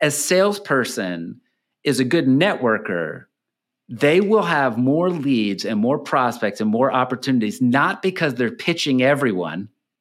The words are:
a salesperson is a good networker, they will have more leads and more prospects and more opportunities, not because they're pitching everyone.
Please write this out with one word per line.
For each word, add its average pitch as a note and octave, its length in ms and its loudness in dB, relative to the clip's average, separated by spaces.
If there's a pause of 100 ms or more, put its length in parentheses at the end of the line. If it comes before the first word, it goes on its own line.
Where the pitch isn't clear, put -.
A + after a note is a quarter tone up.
a D3+ 100 2
salesperson C3 1300 -2 (440)
is C3 160 0
a C3 40 2
good C#3 220 2
networker, A2 1000 0 (640)
they D3 320 2
will G#3 240 2
have C#3 340 0
more D3+ 320 2
leads B2 540 0
and G#2+ 160 -2
more C3 180 2
prospects A#2+ 600 -2
and A2 100 0
more B2 220 2
opportunities, B2+ 680 -2
not C#3 420 2
because F3 320 -2
they're A#2+ 180 -2
pitching C#3 500 -2
everyone. G#2+ 640 0 (320)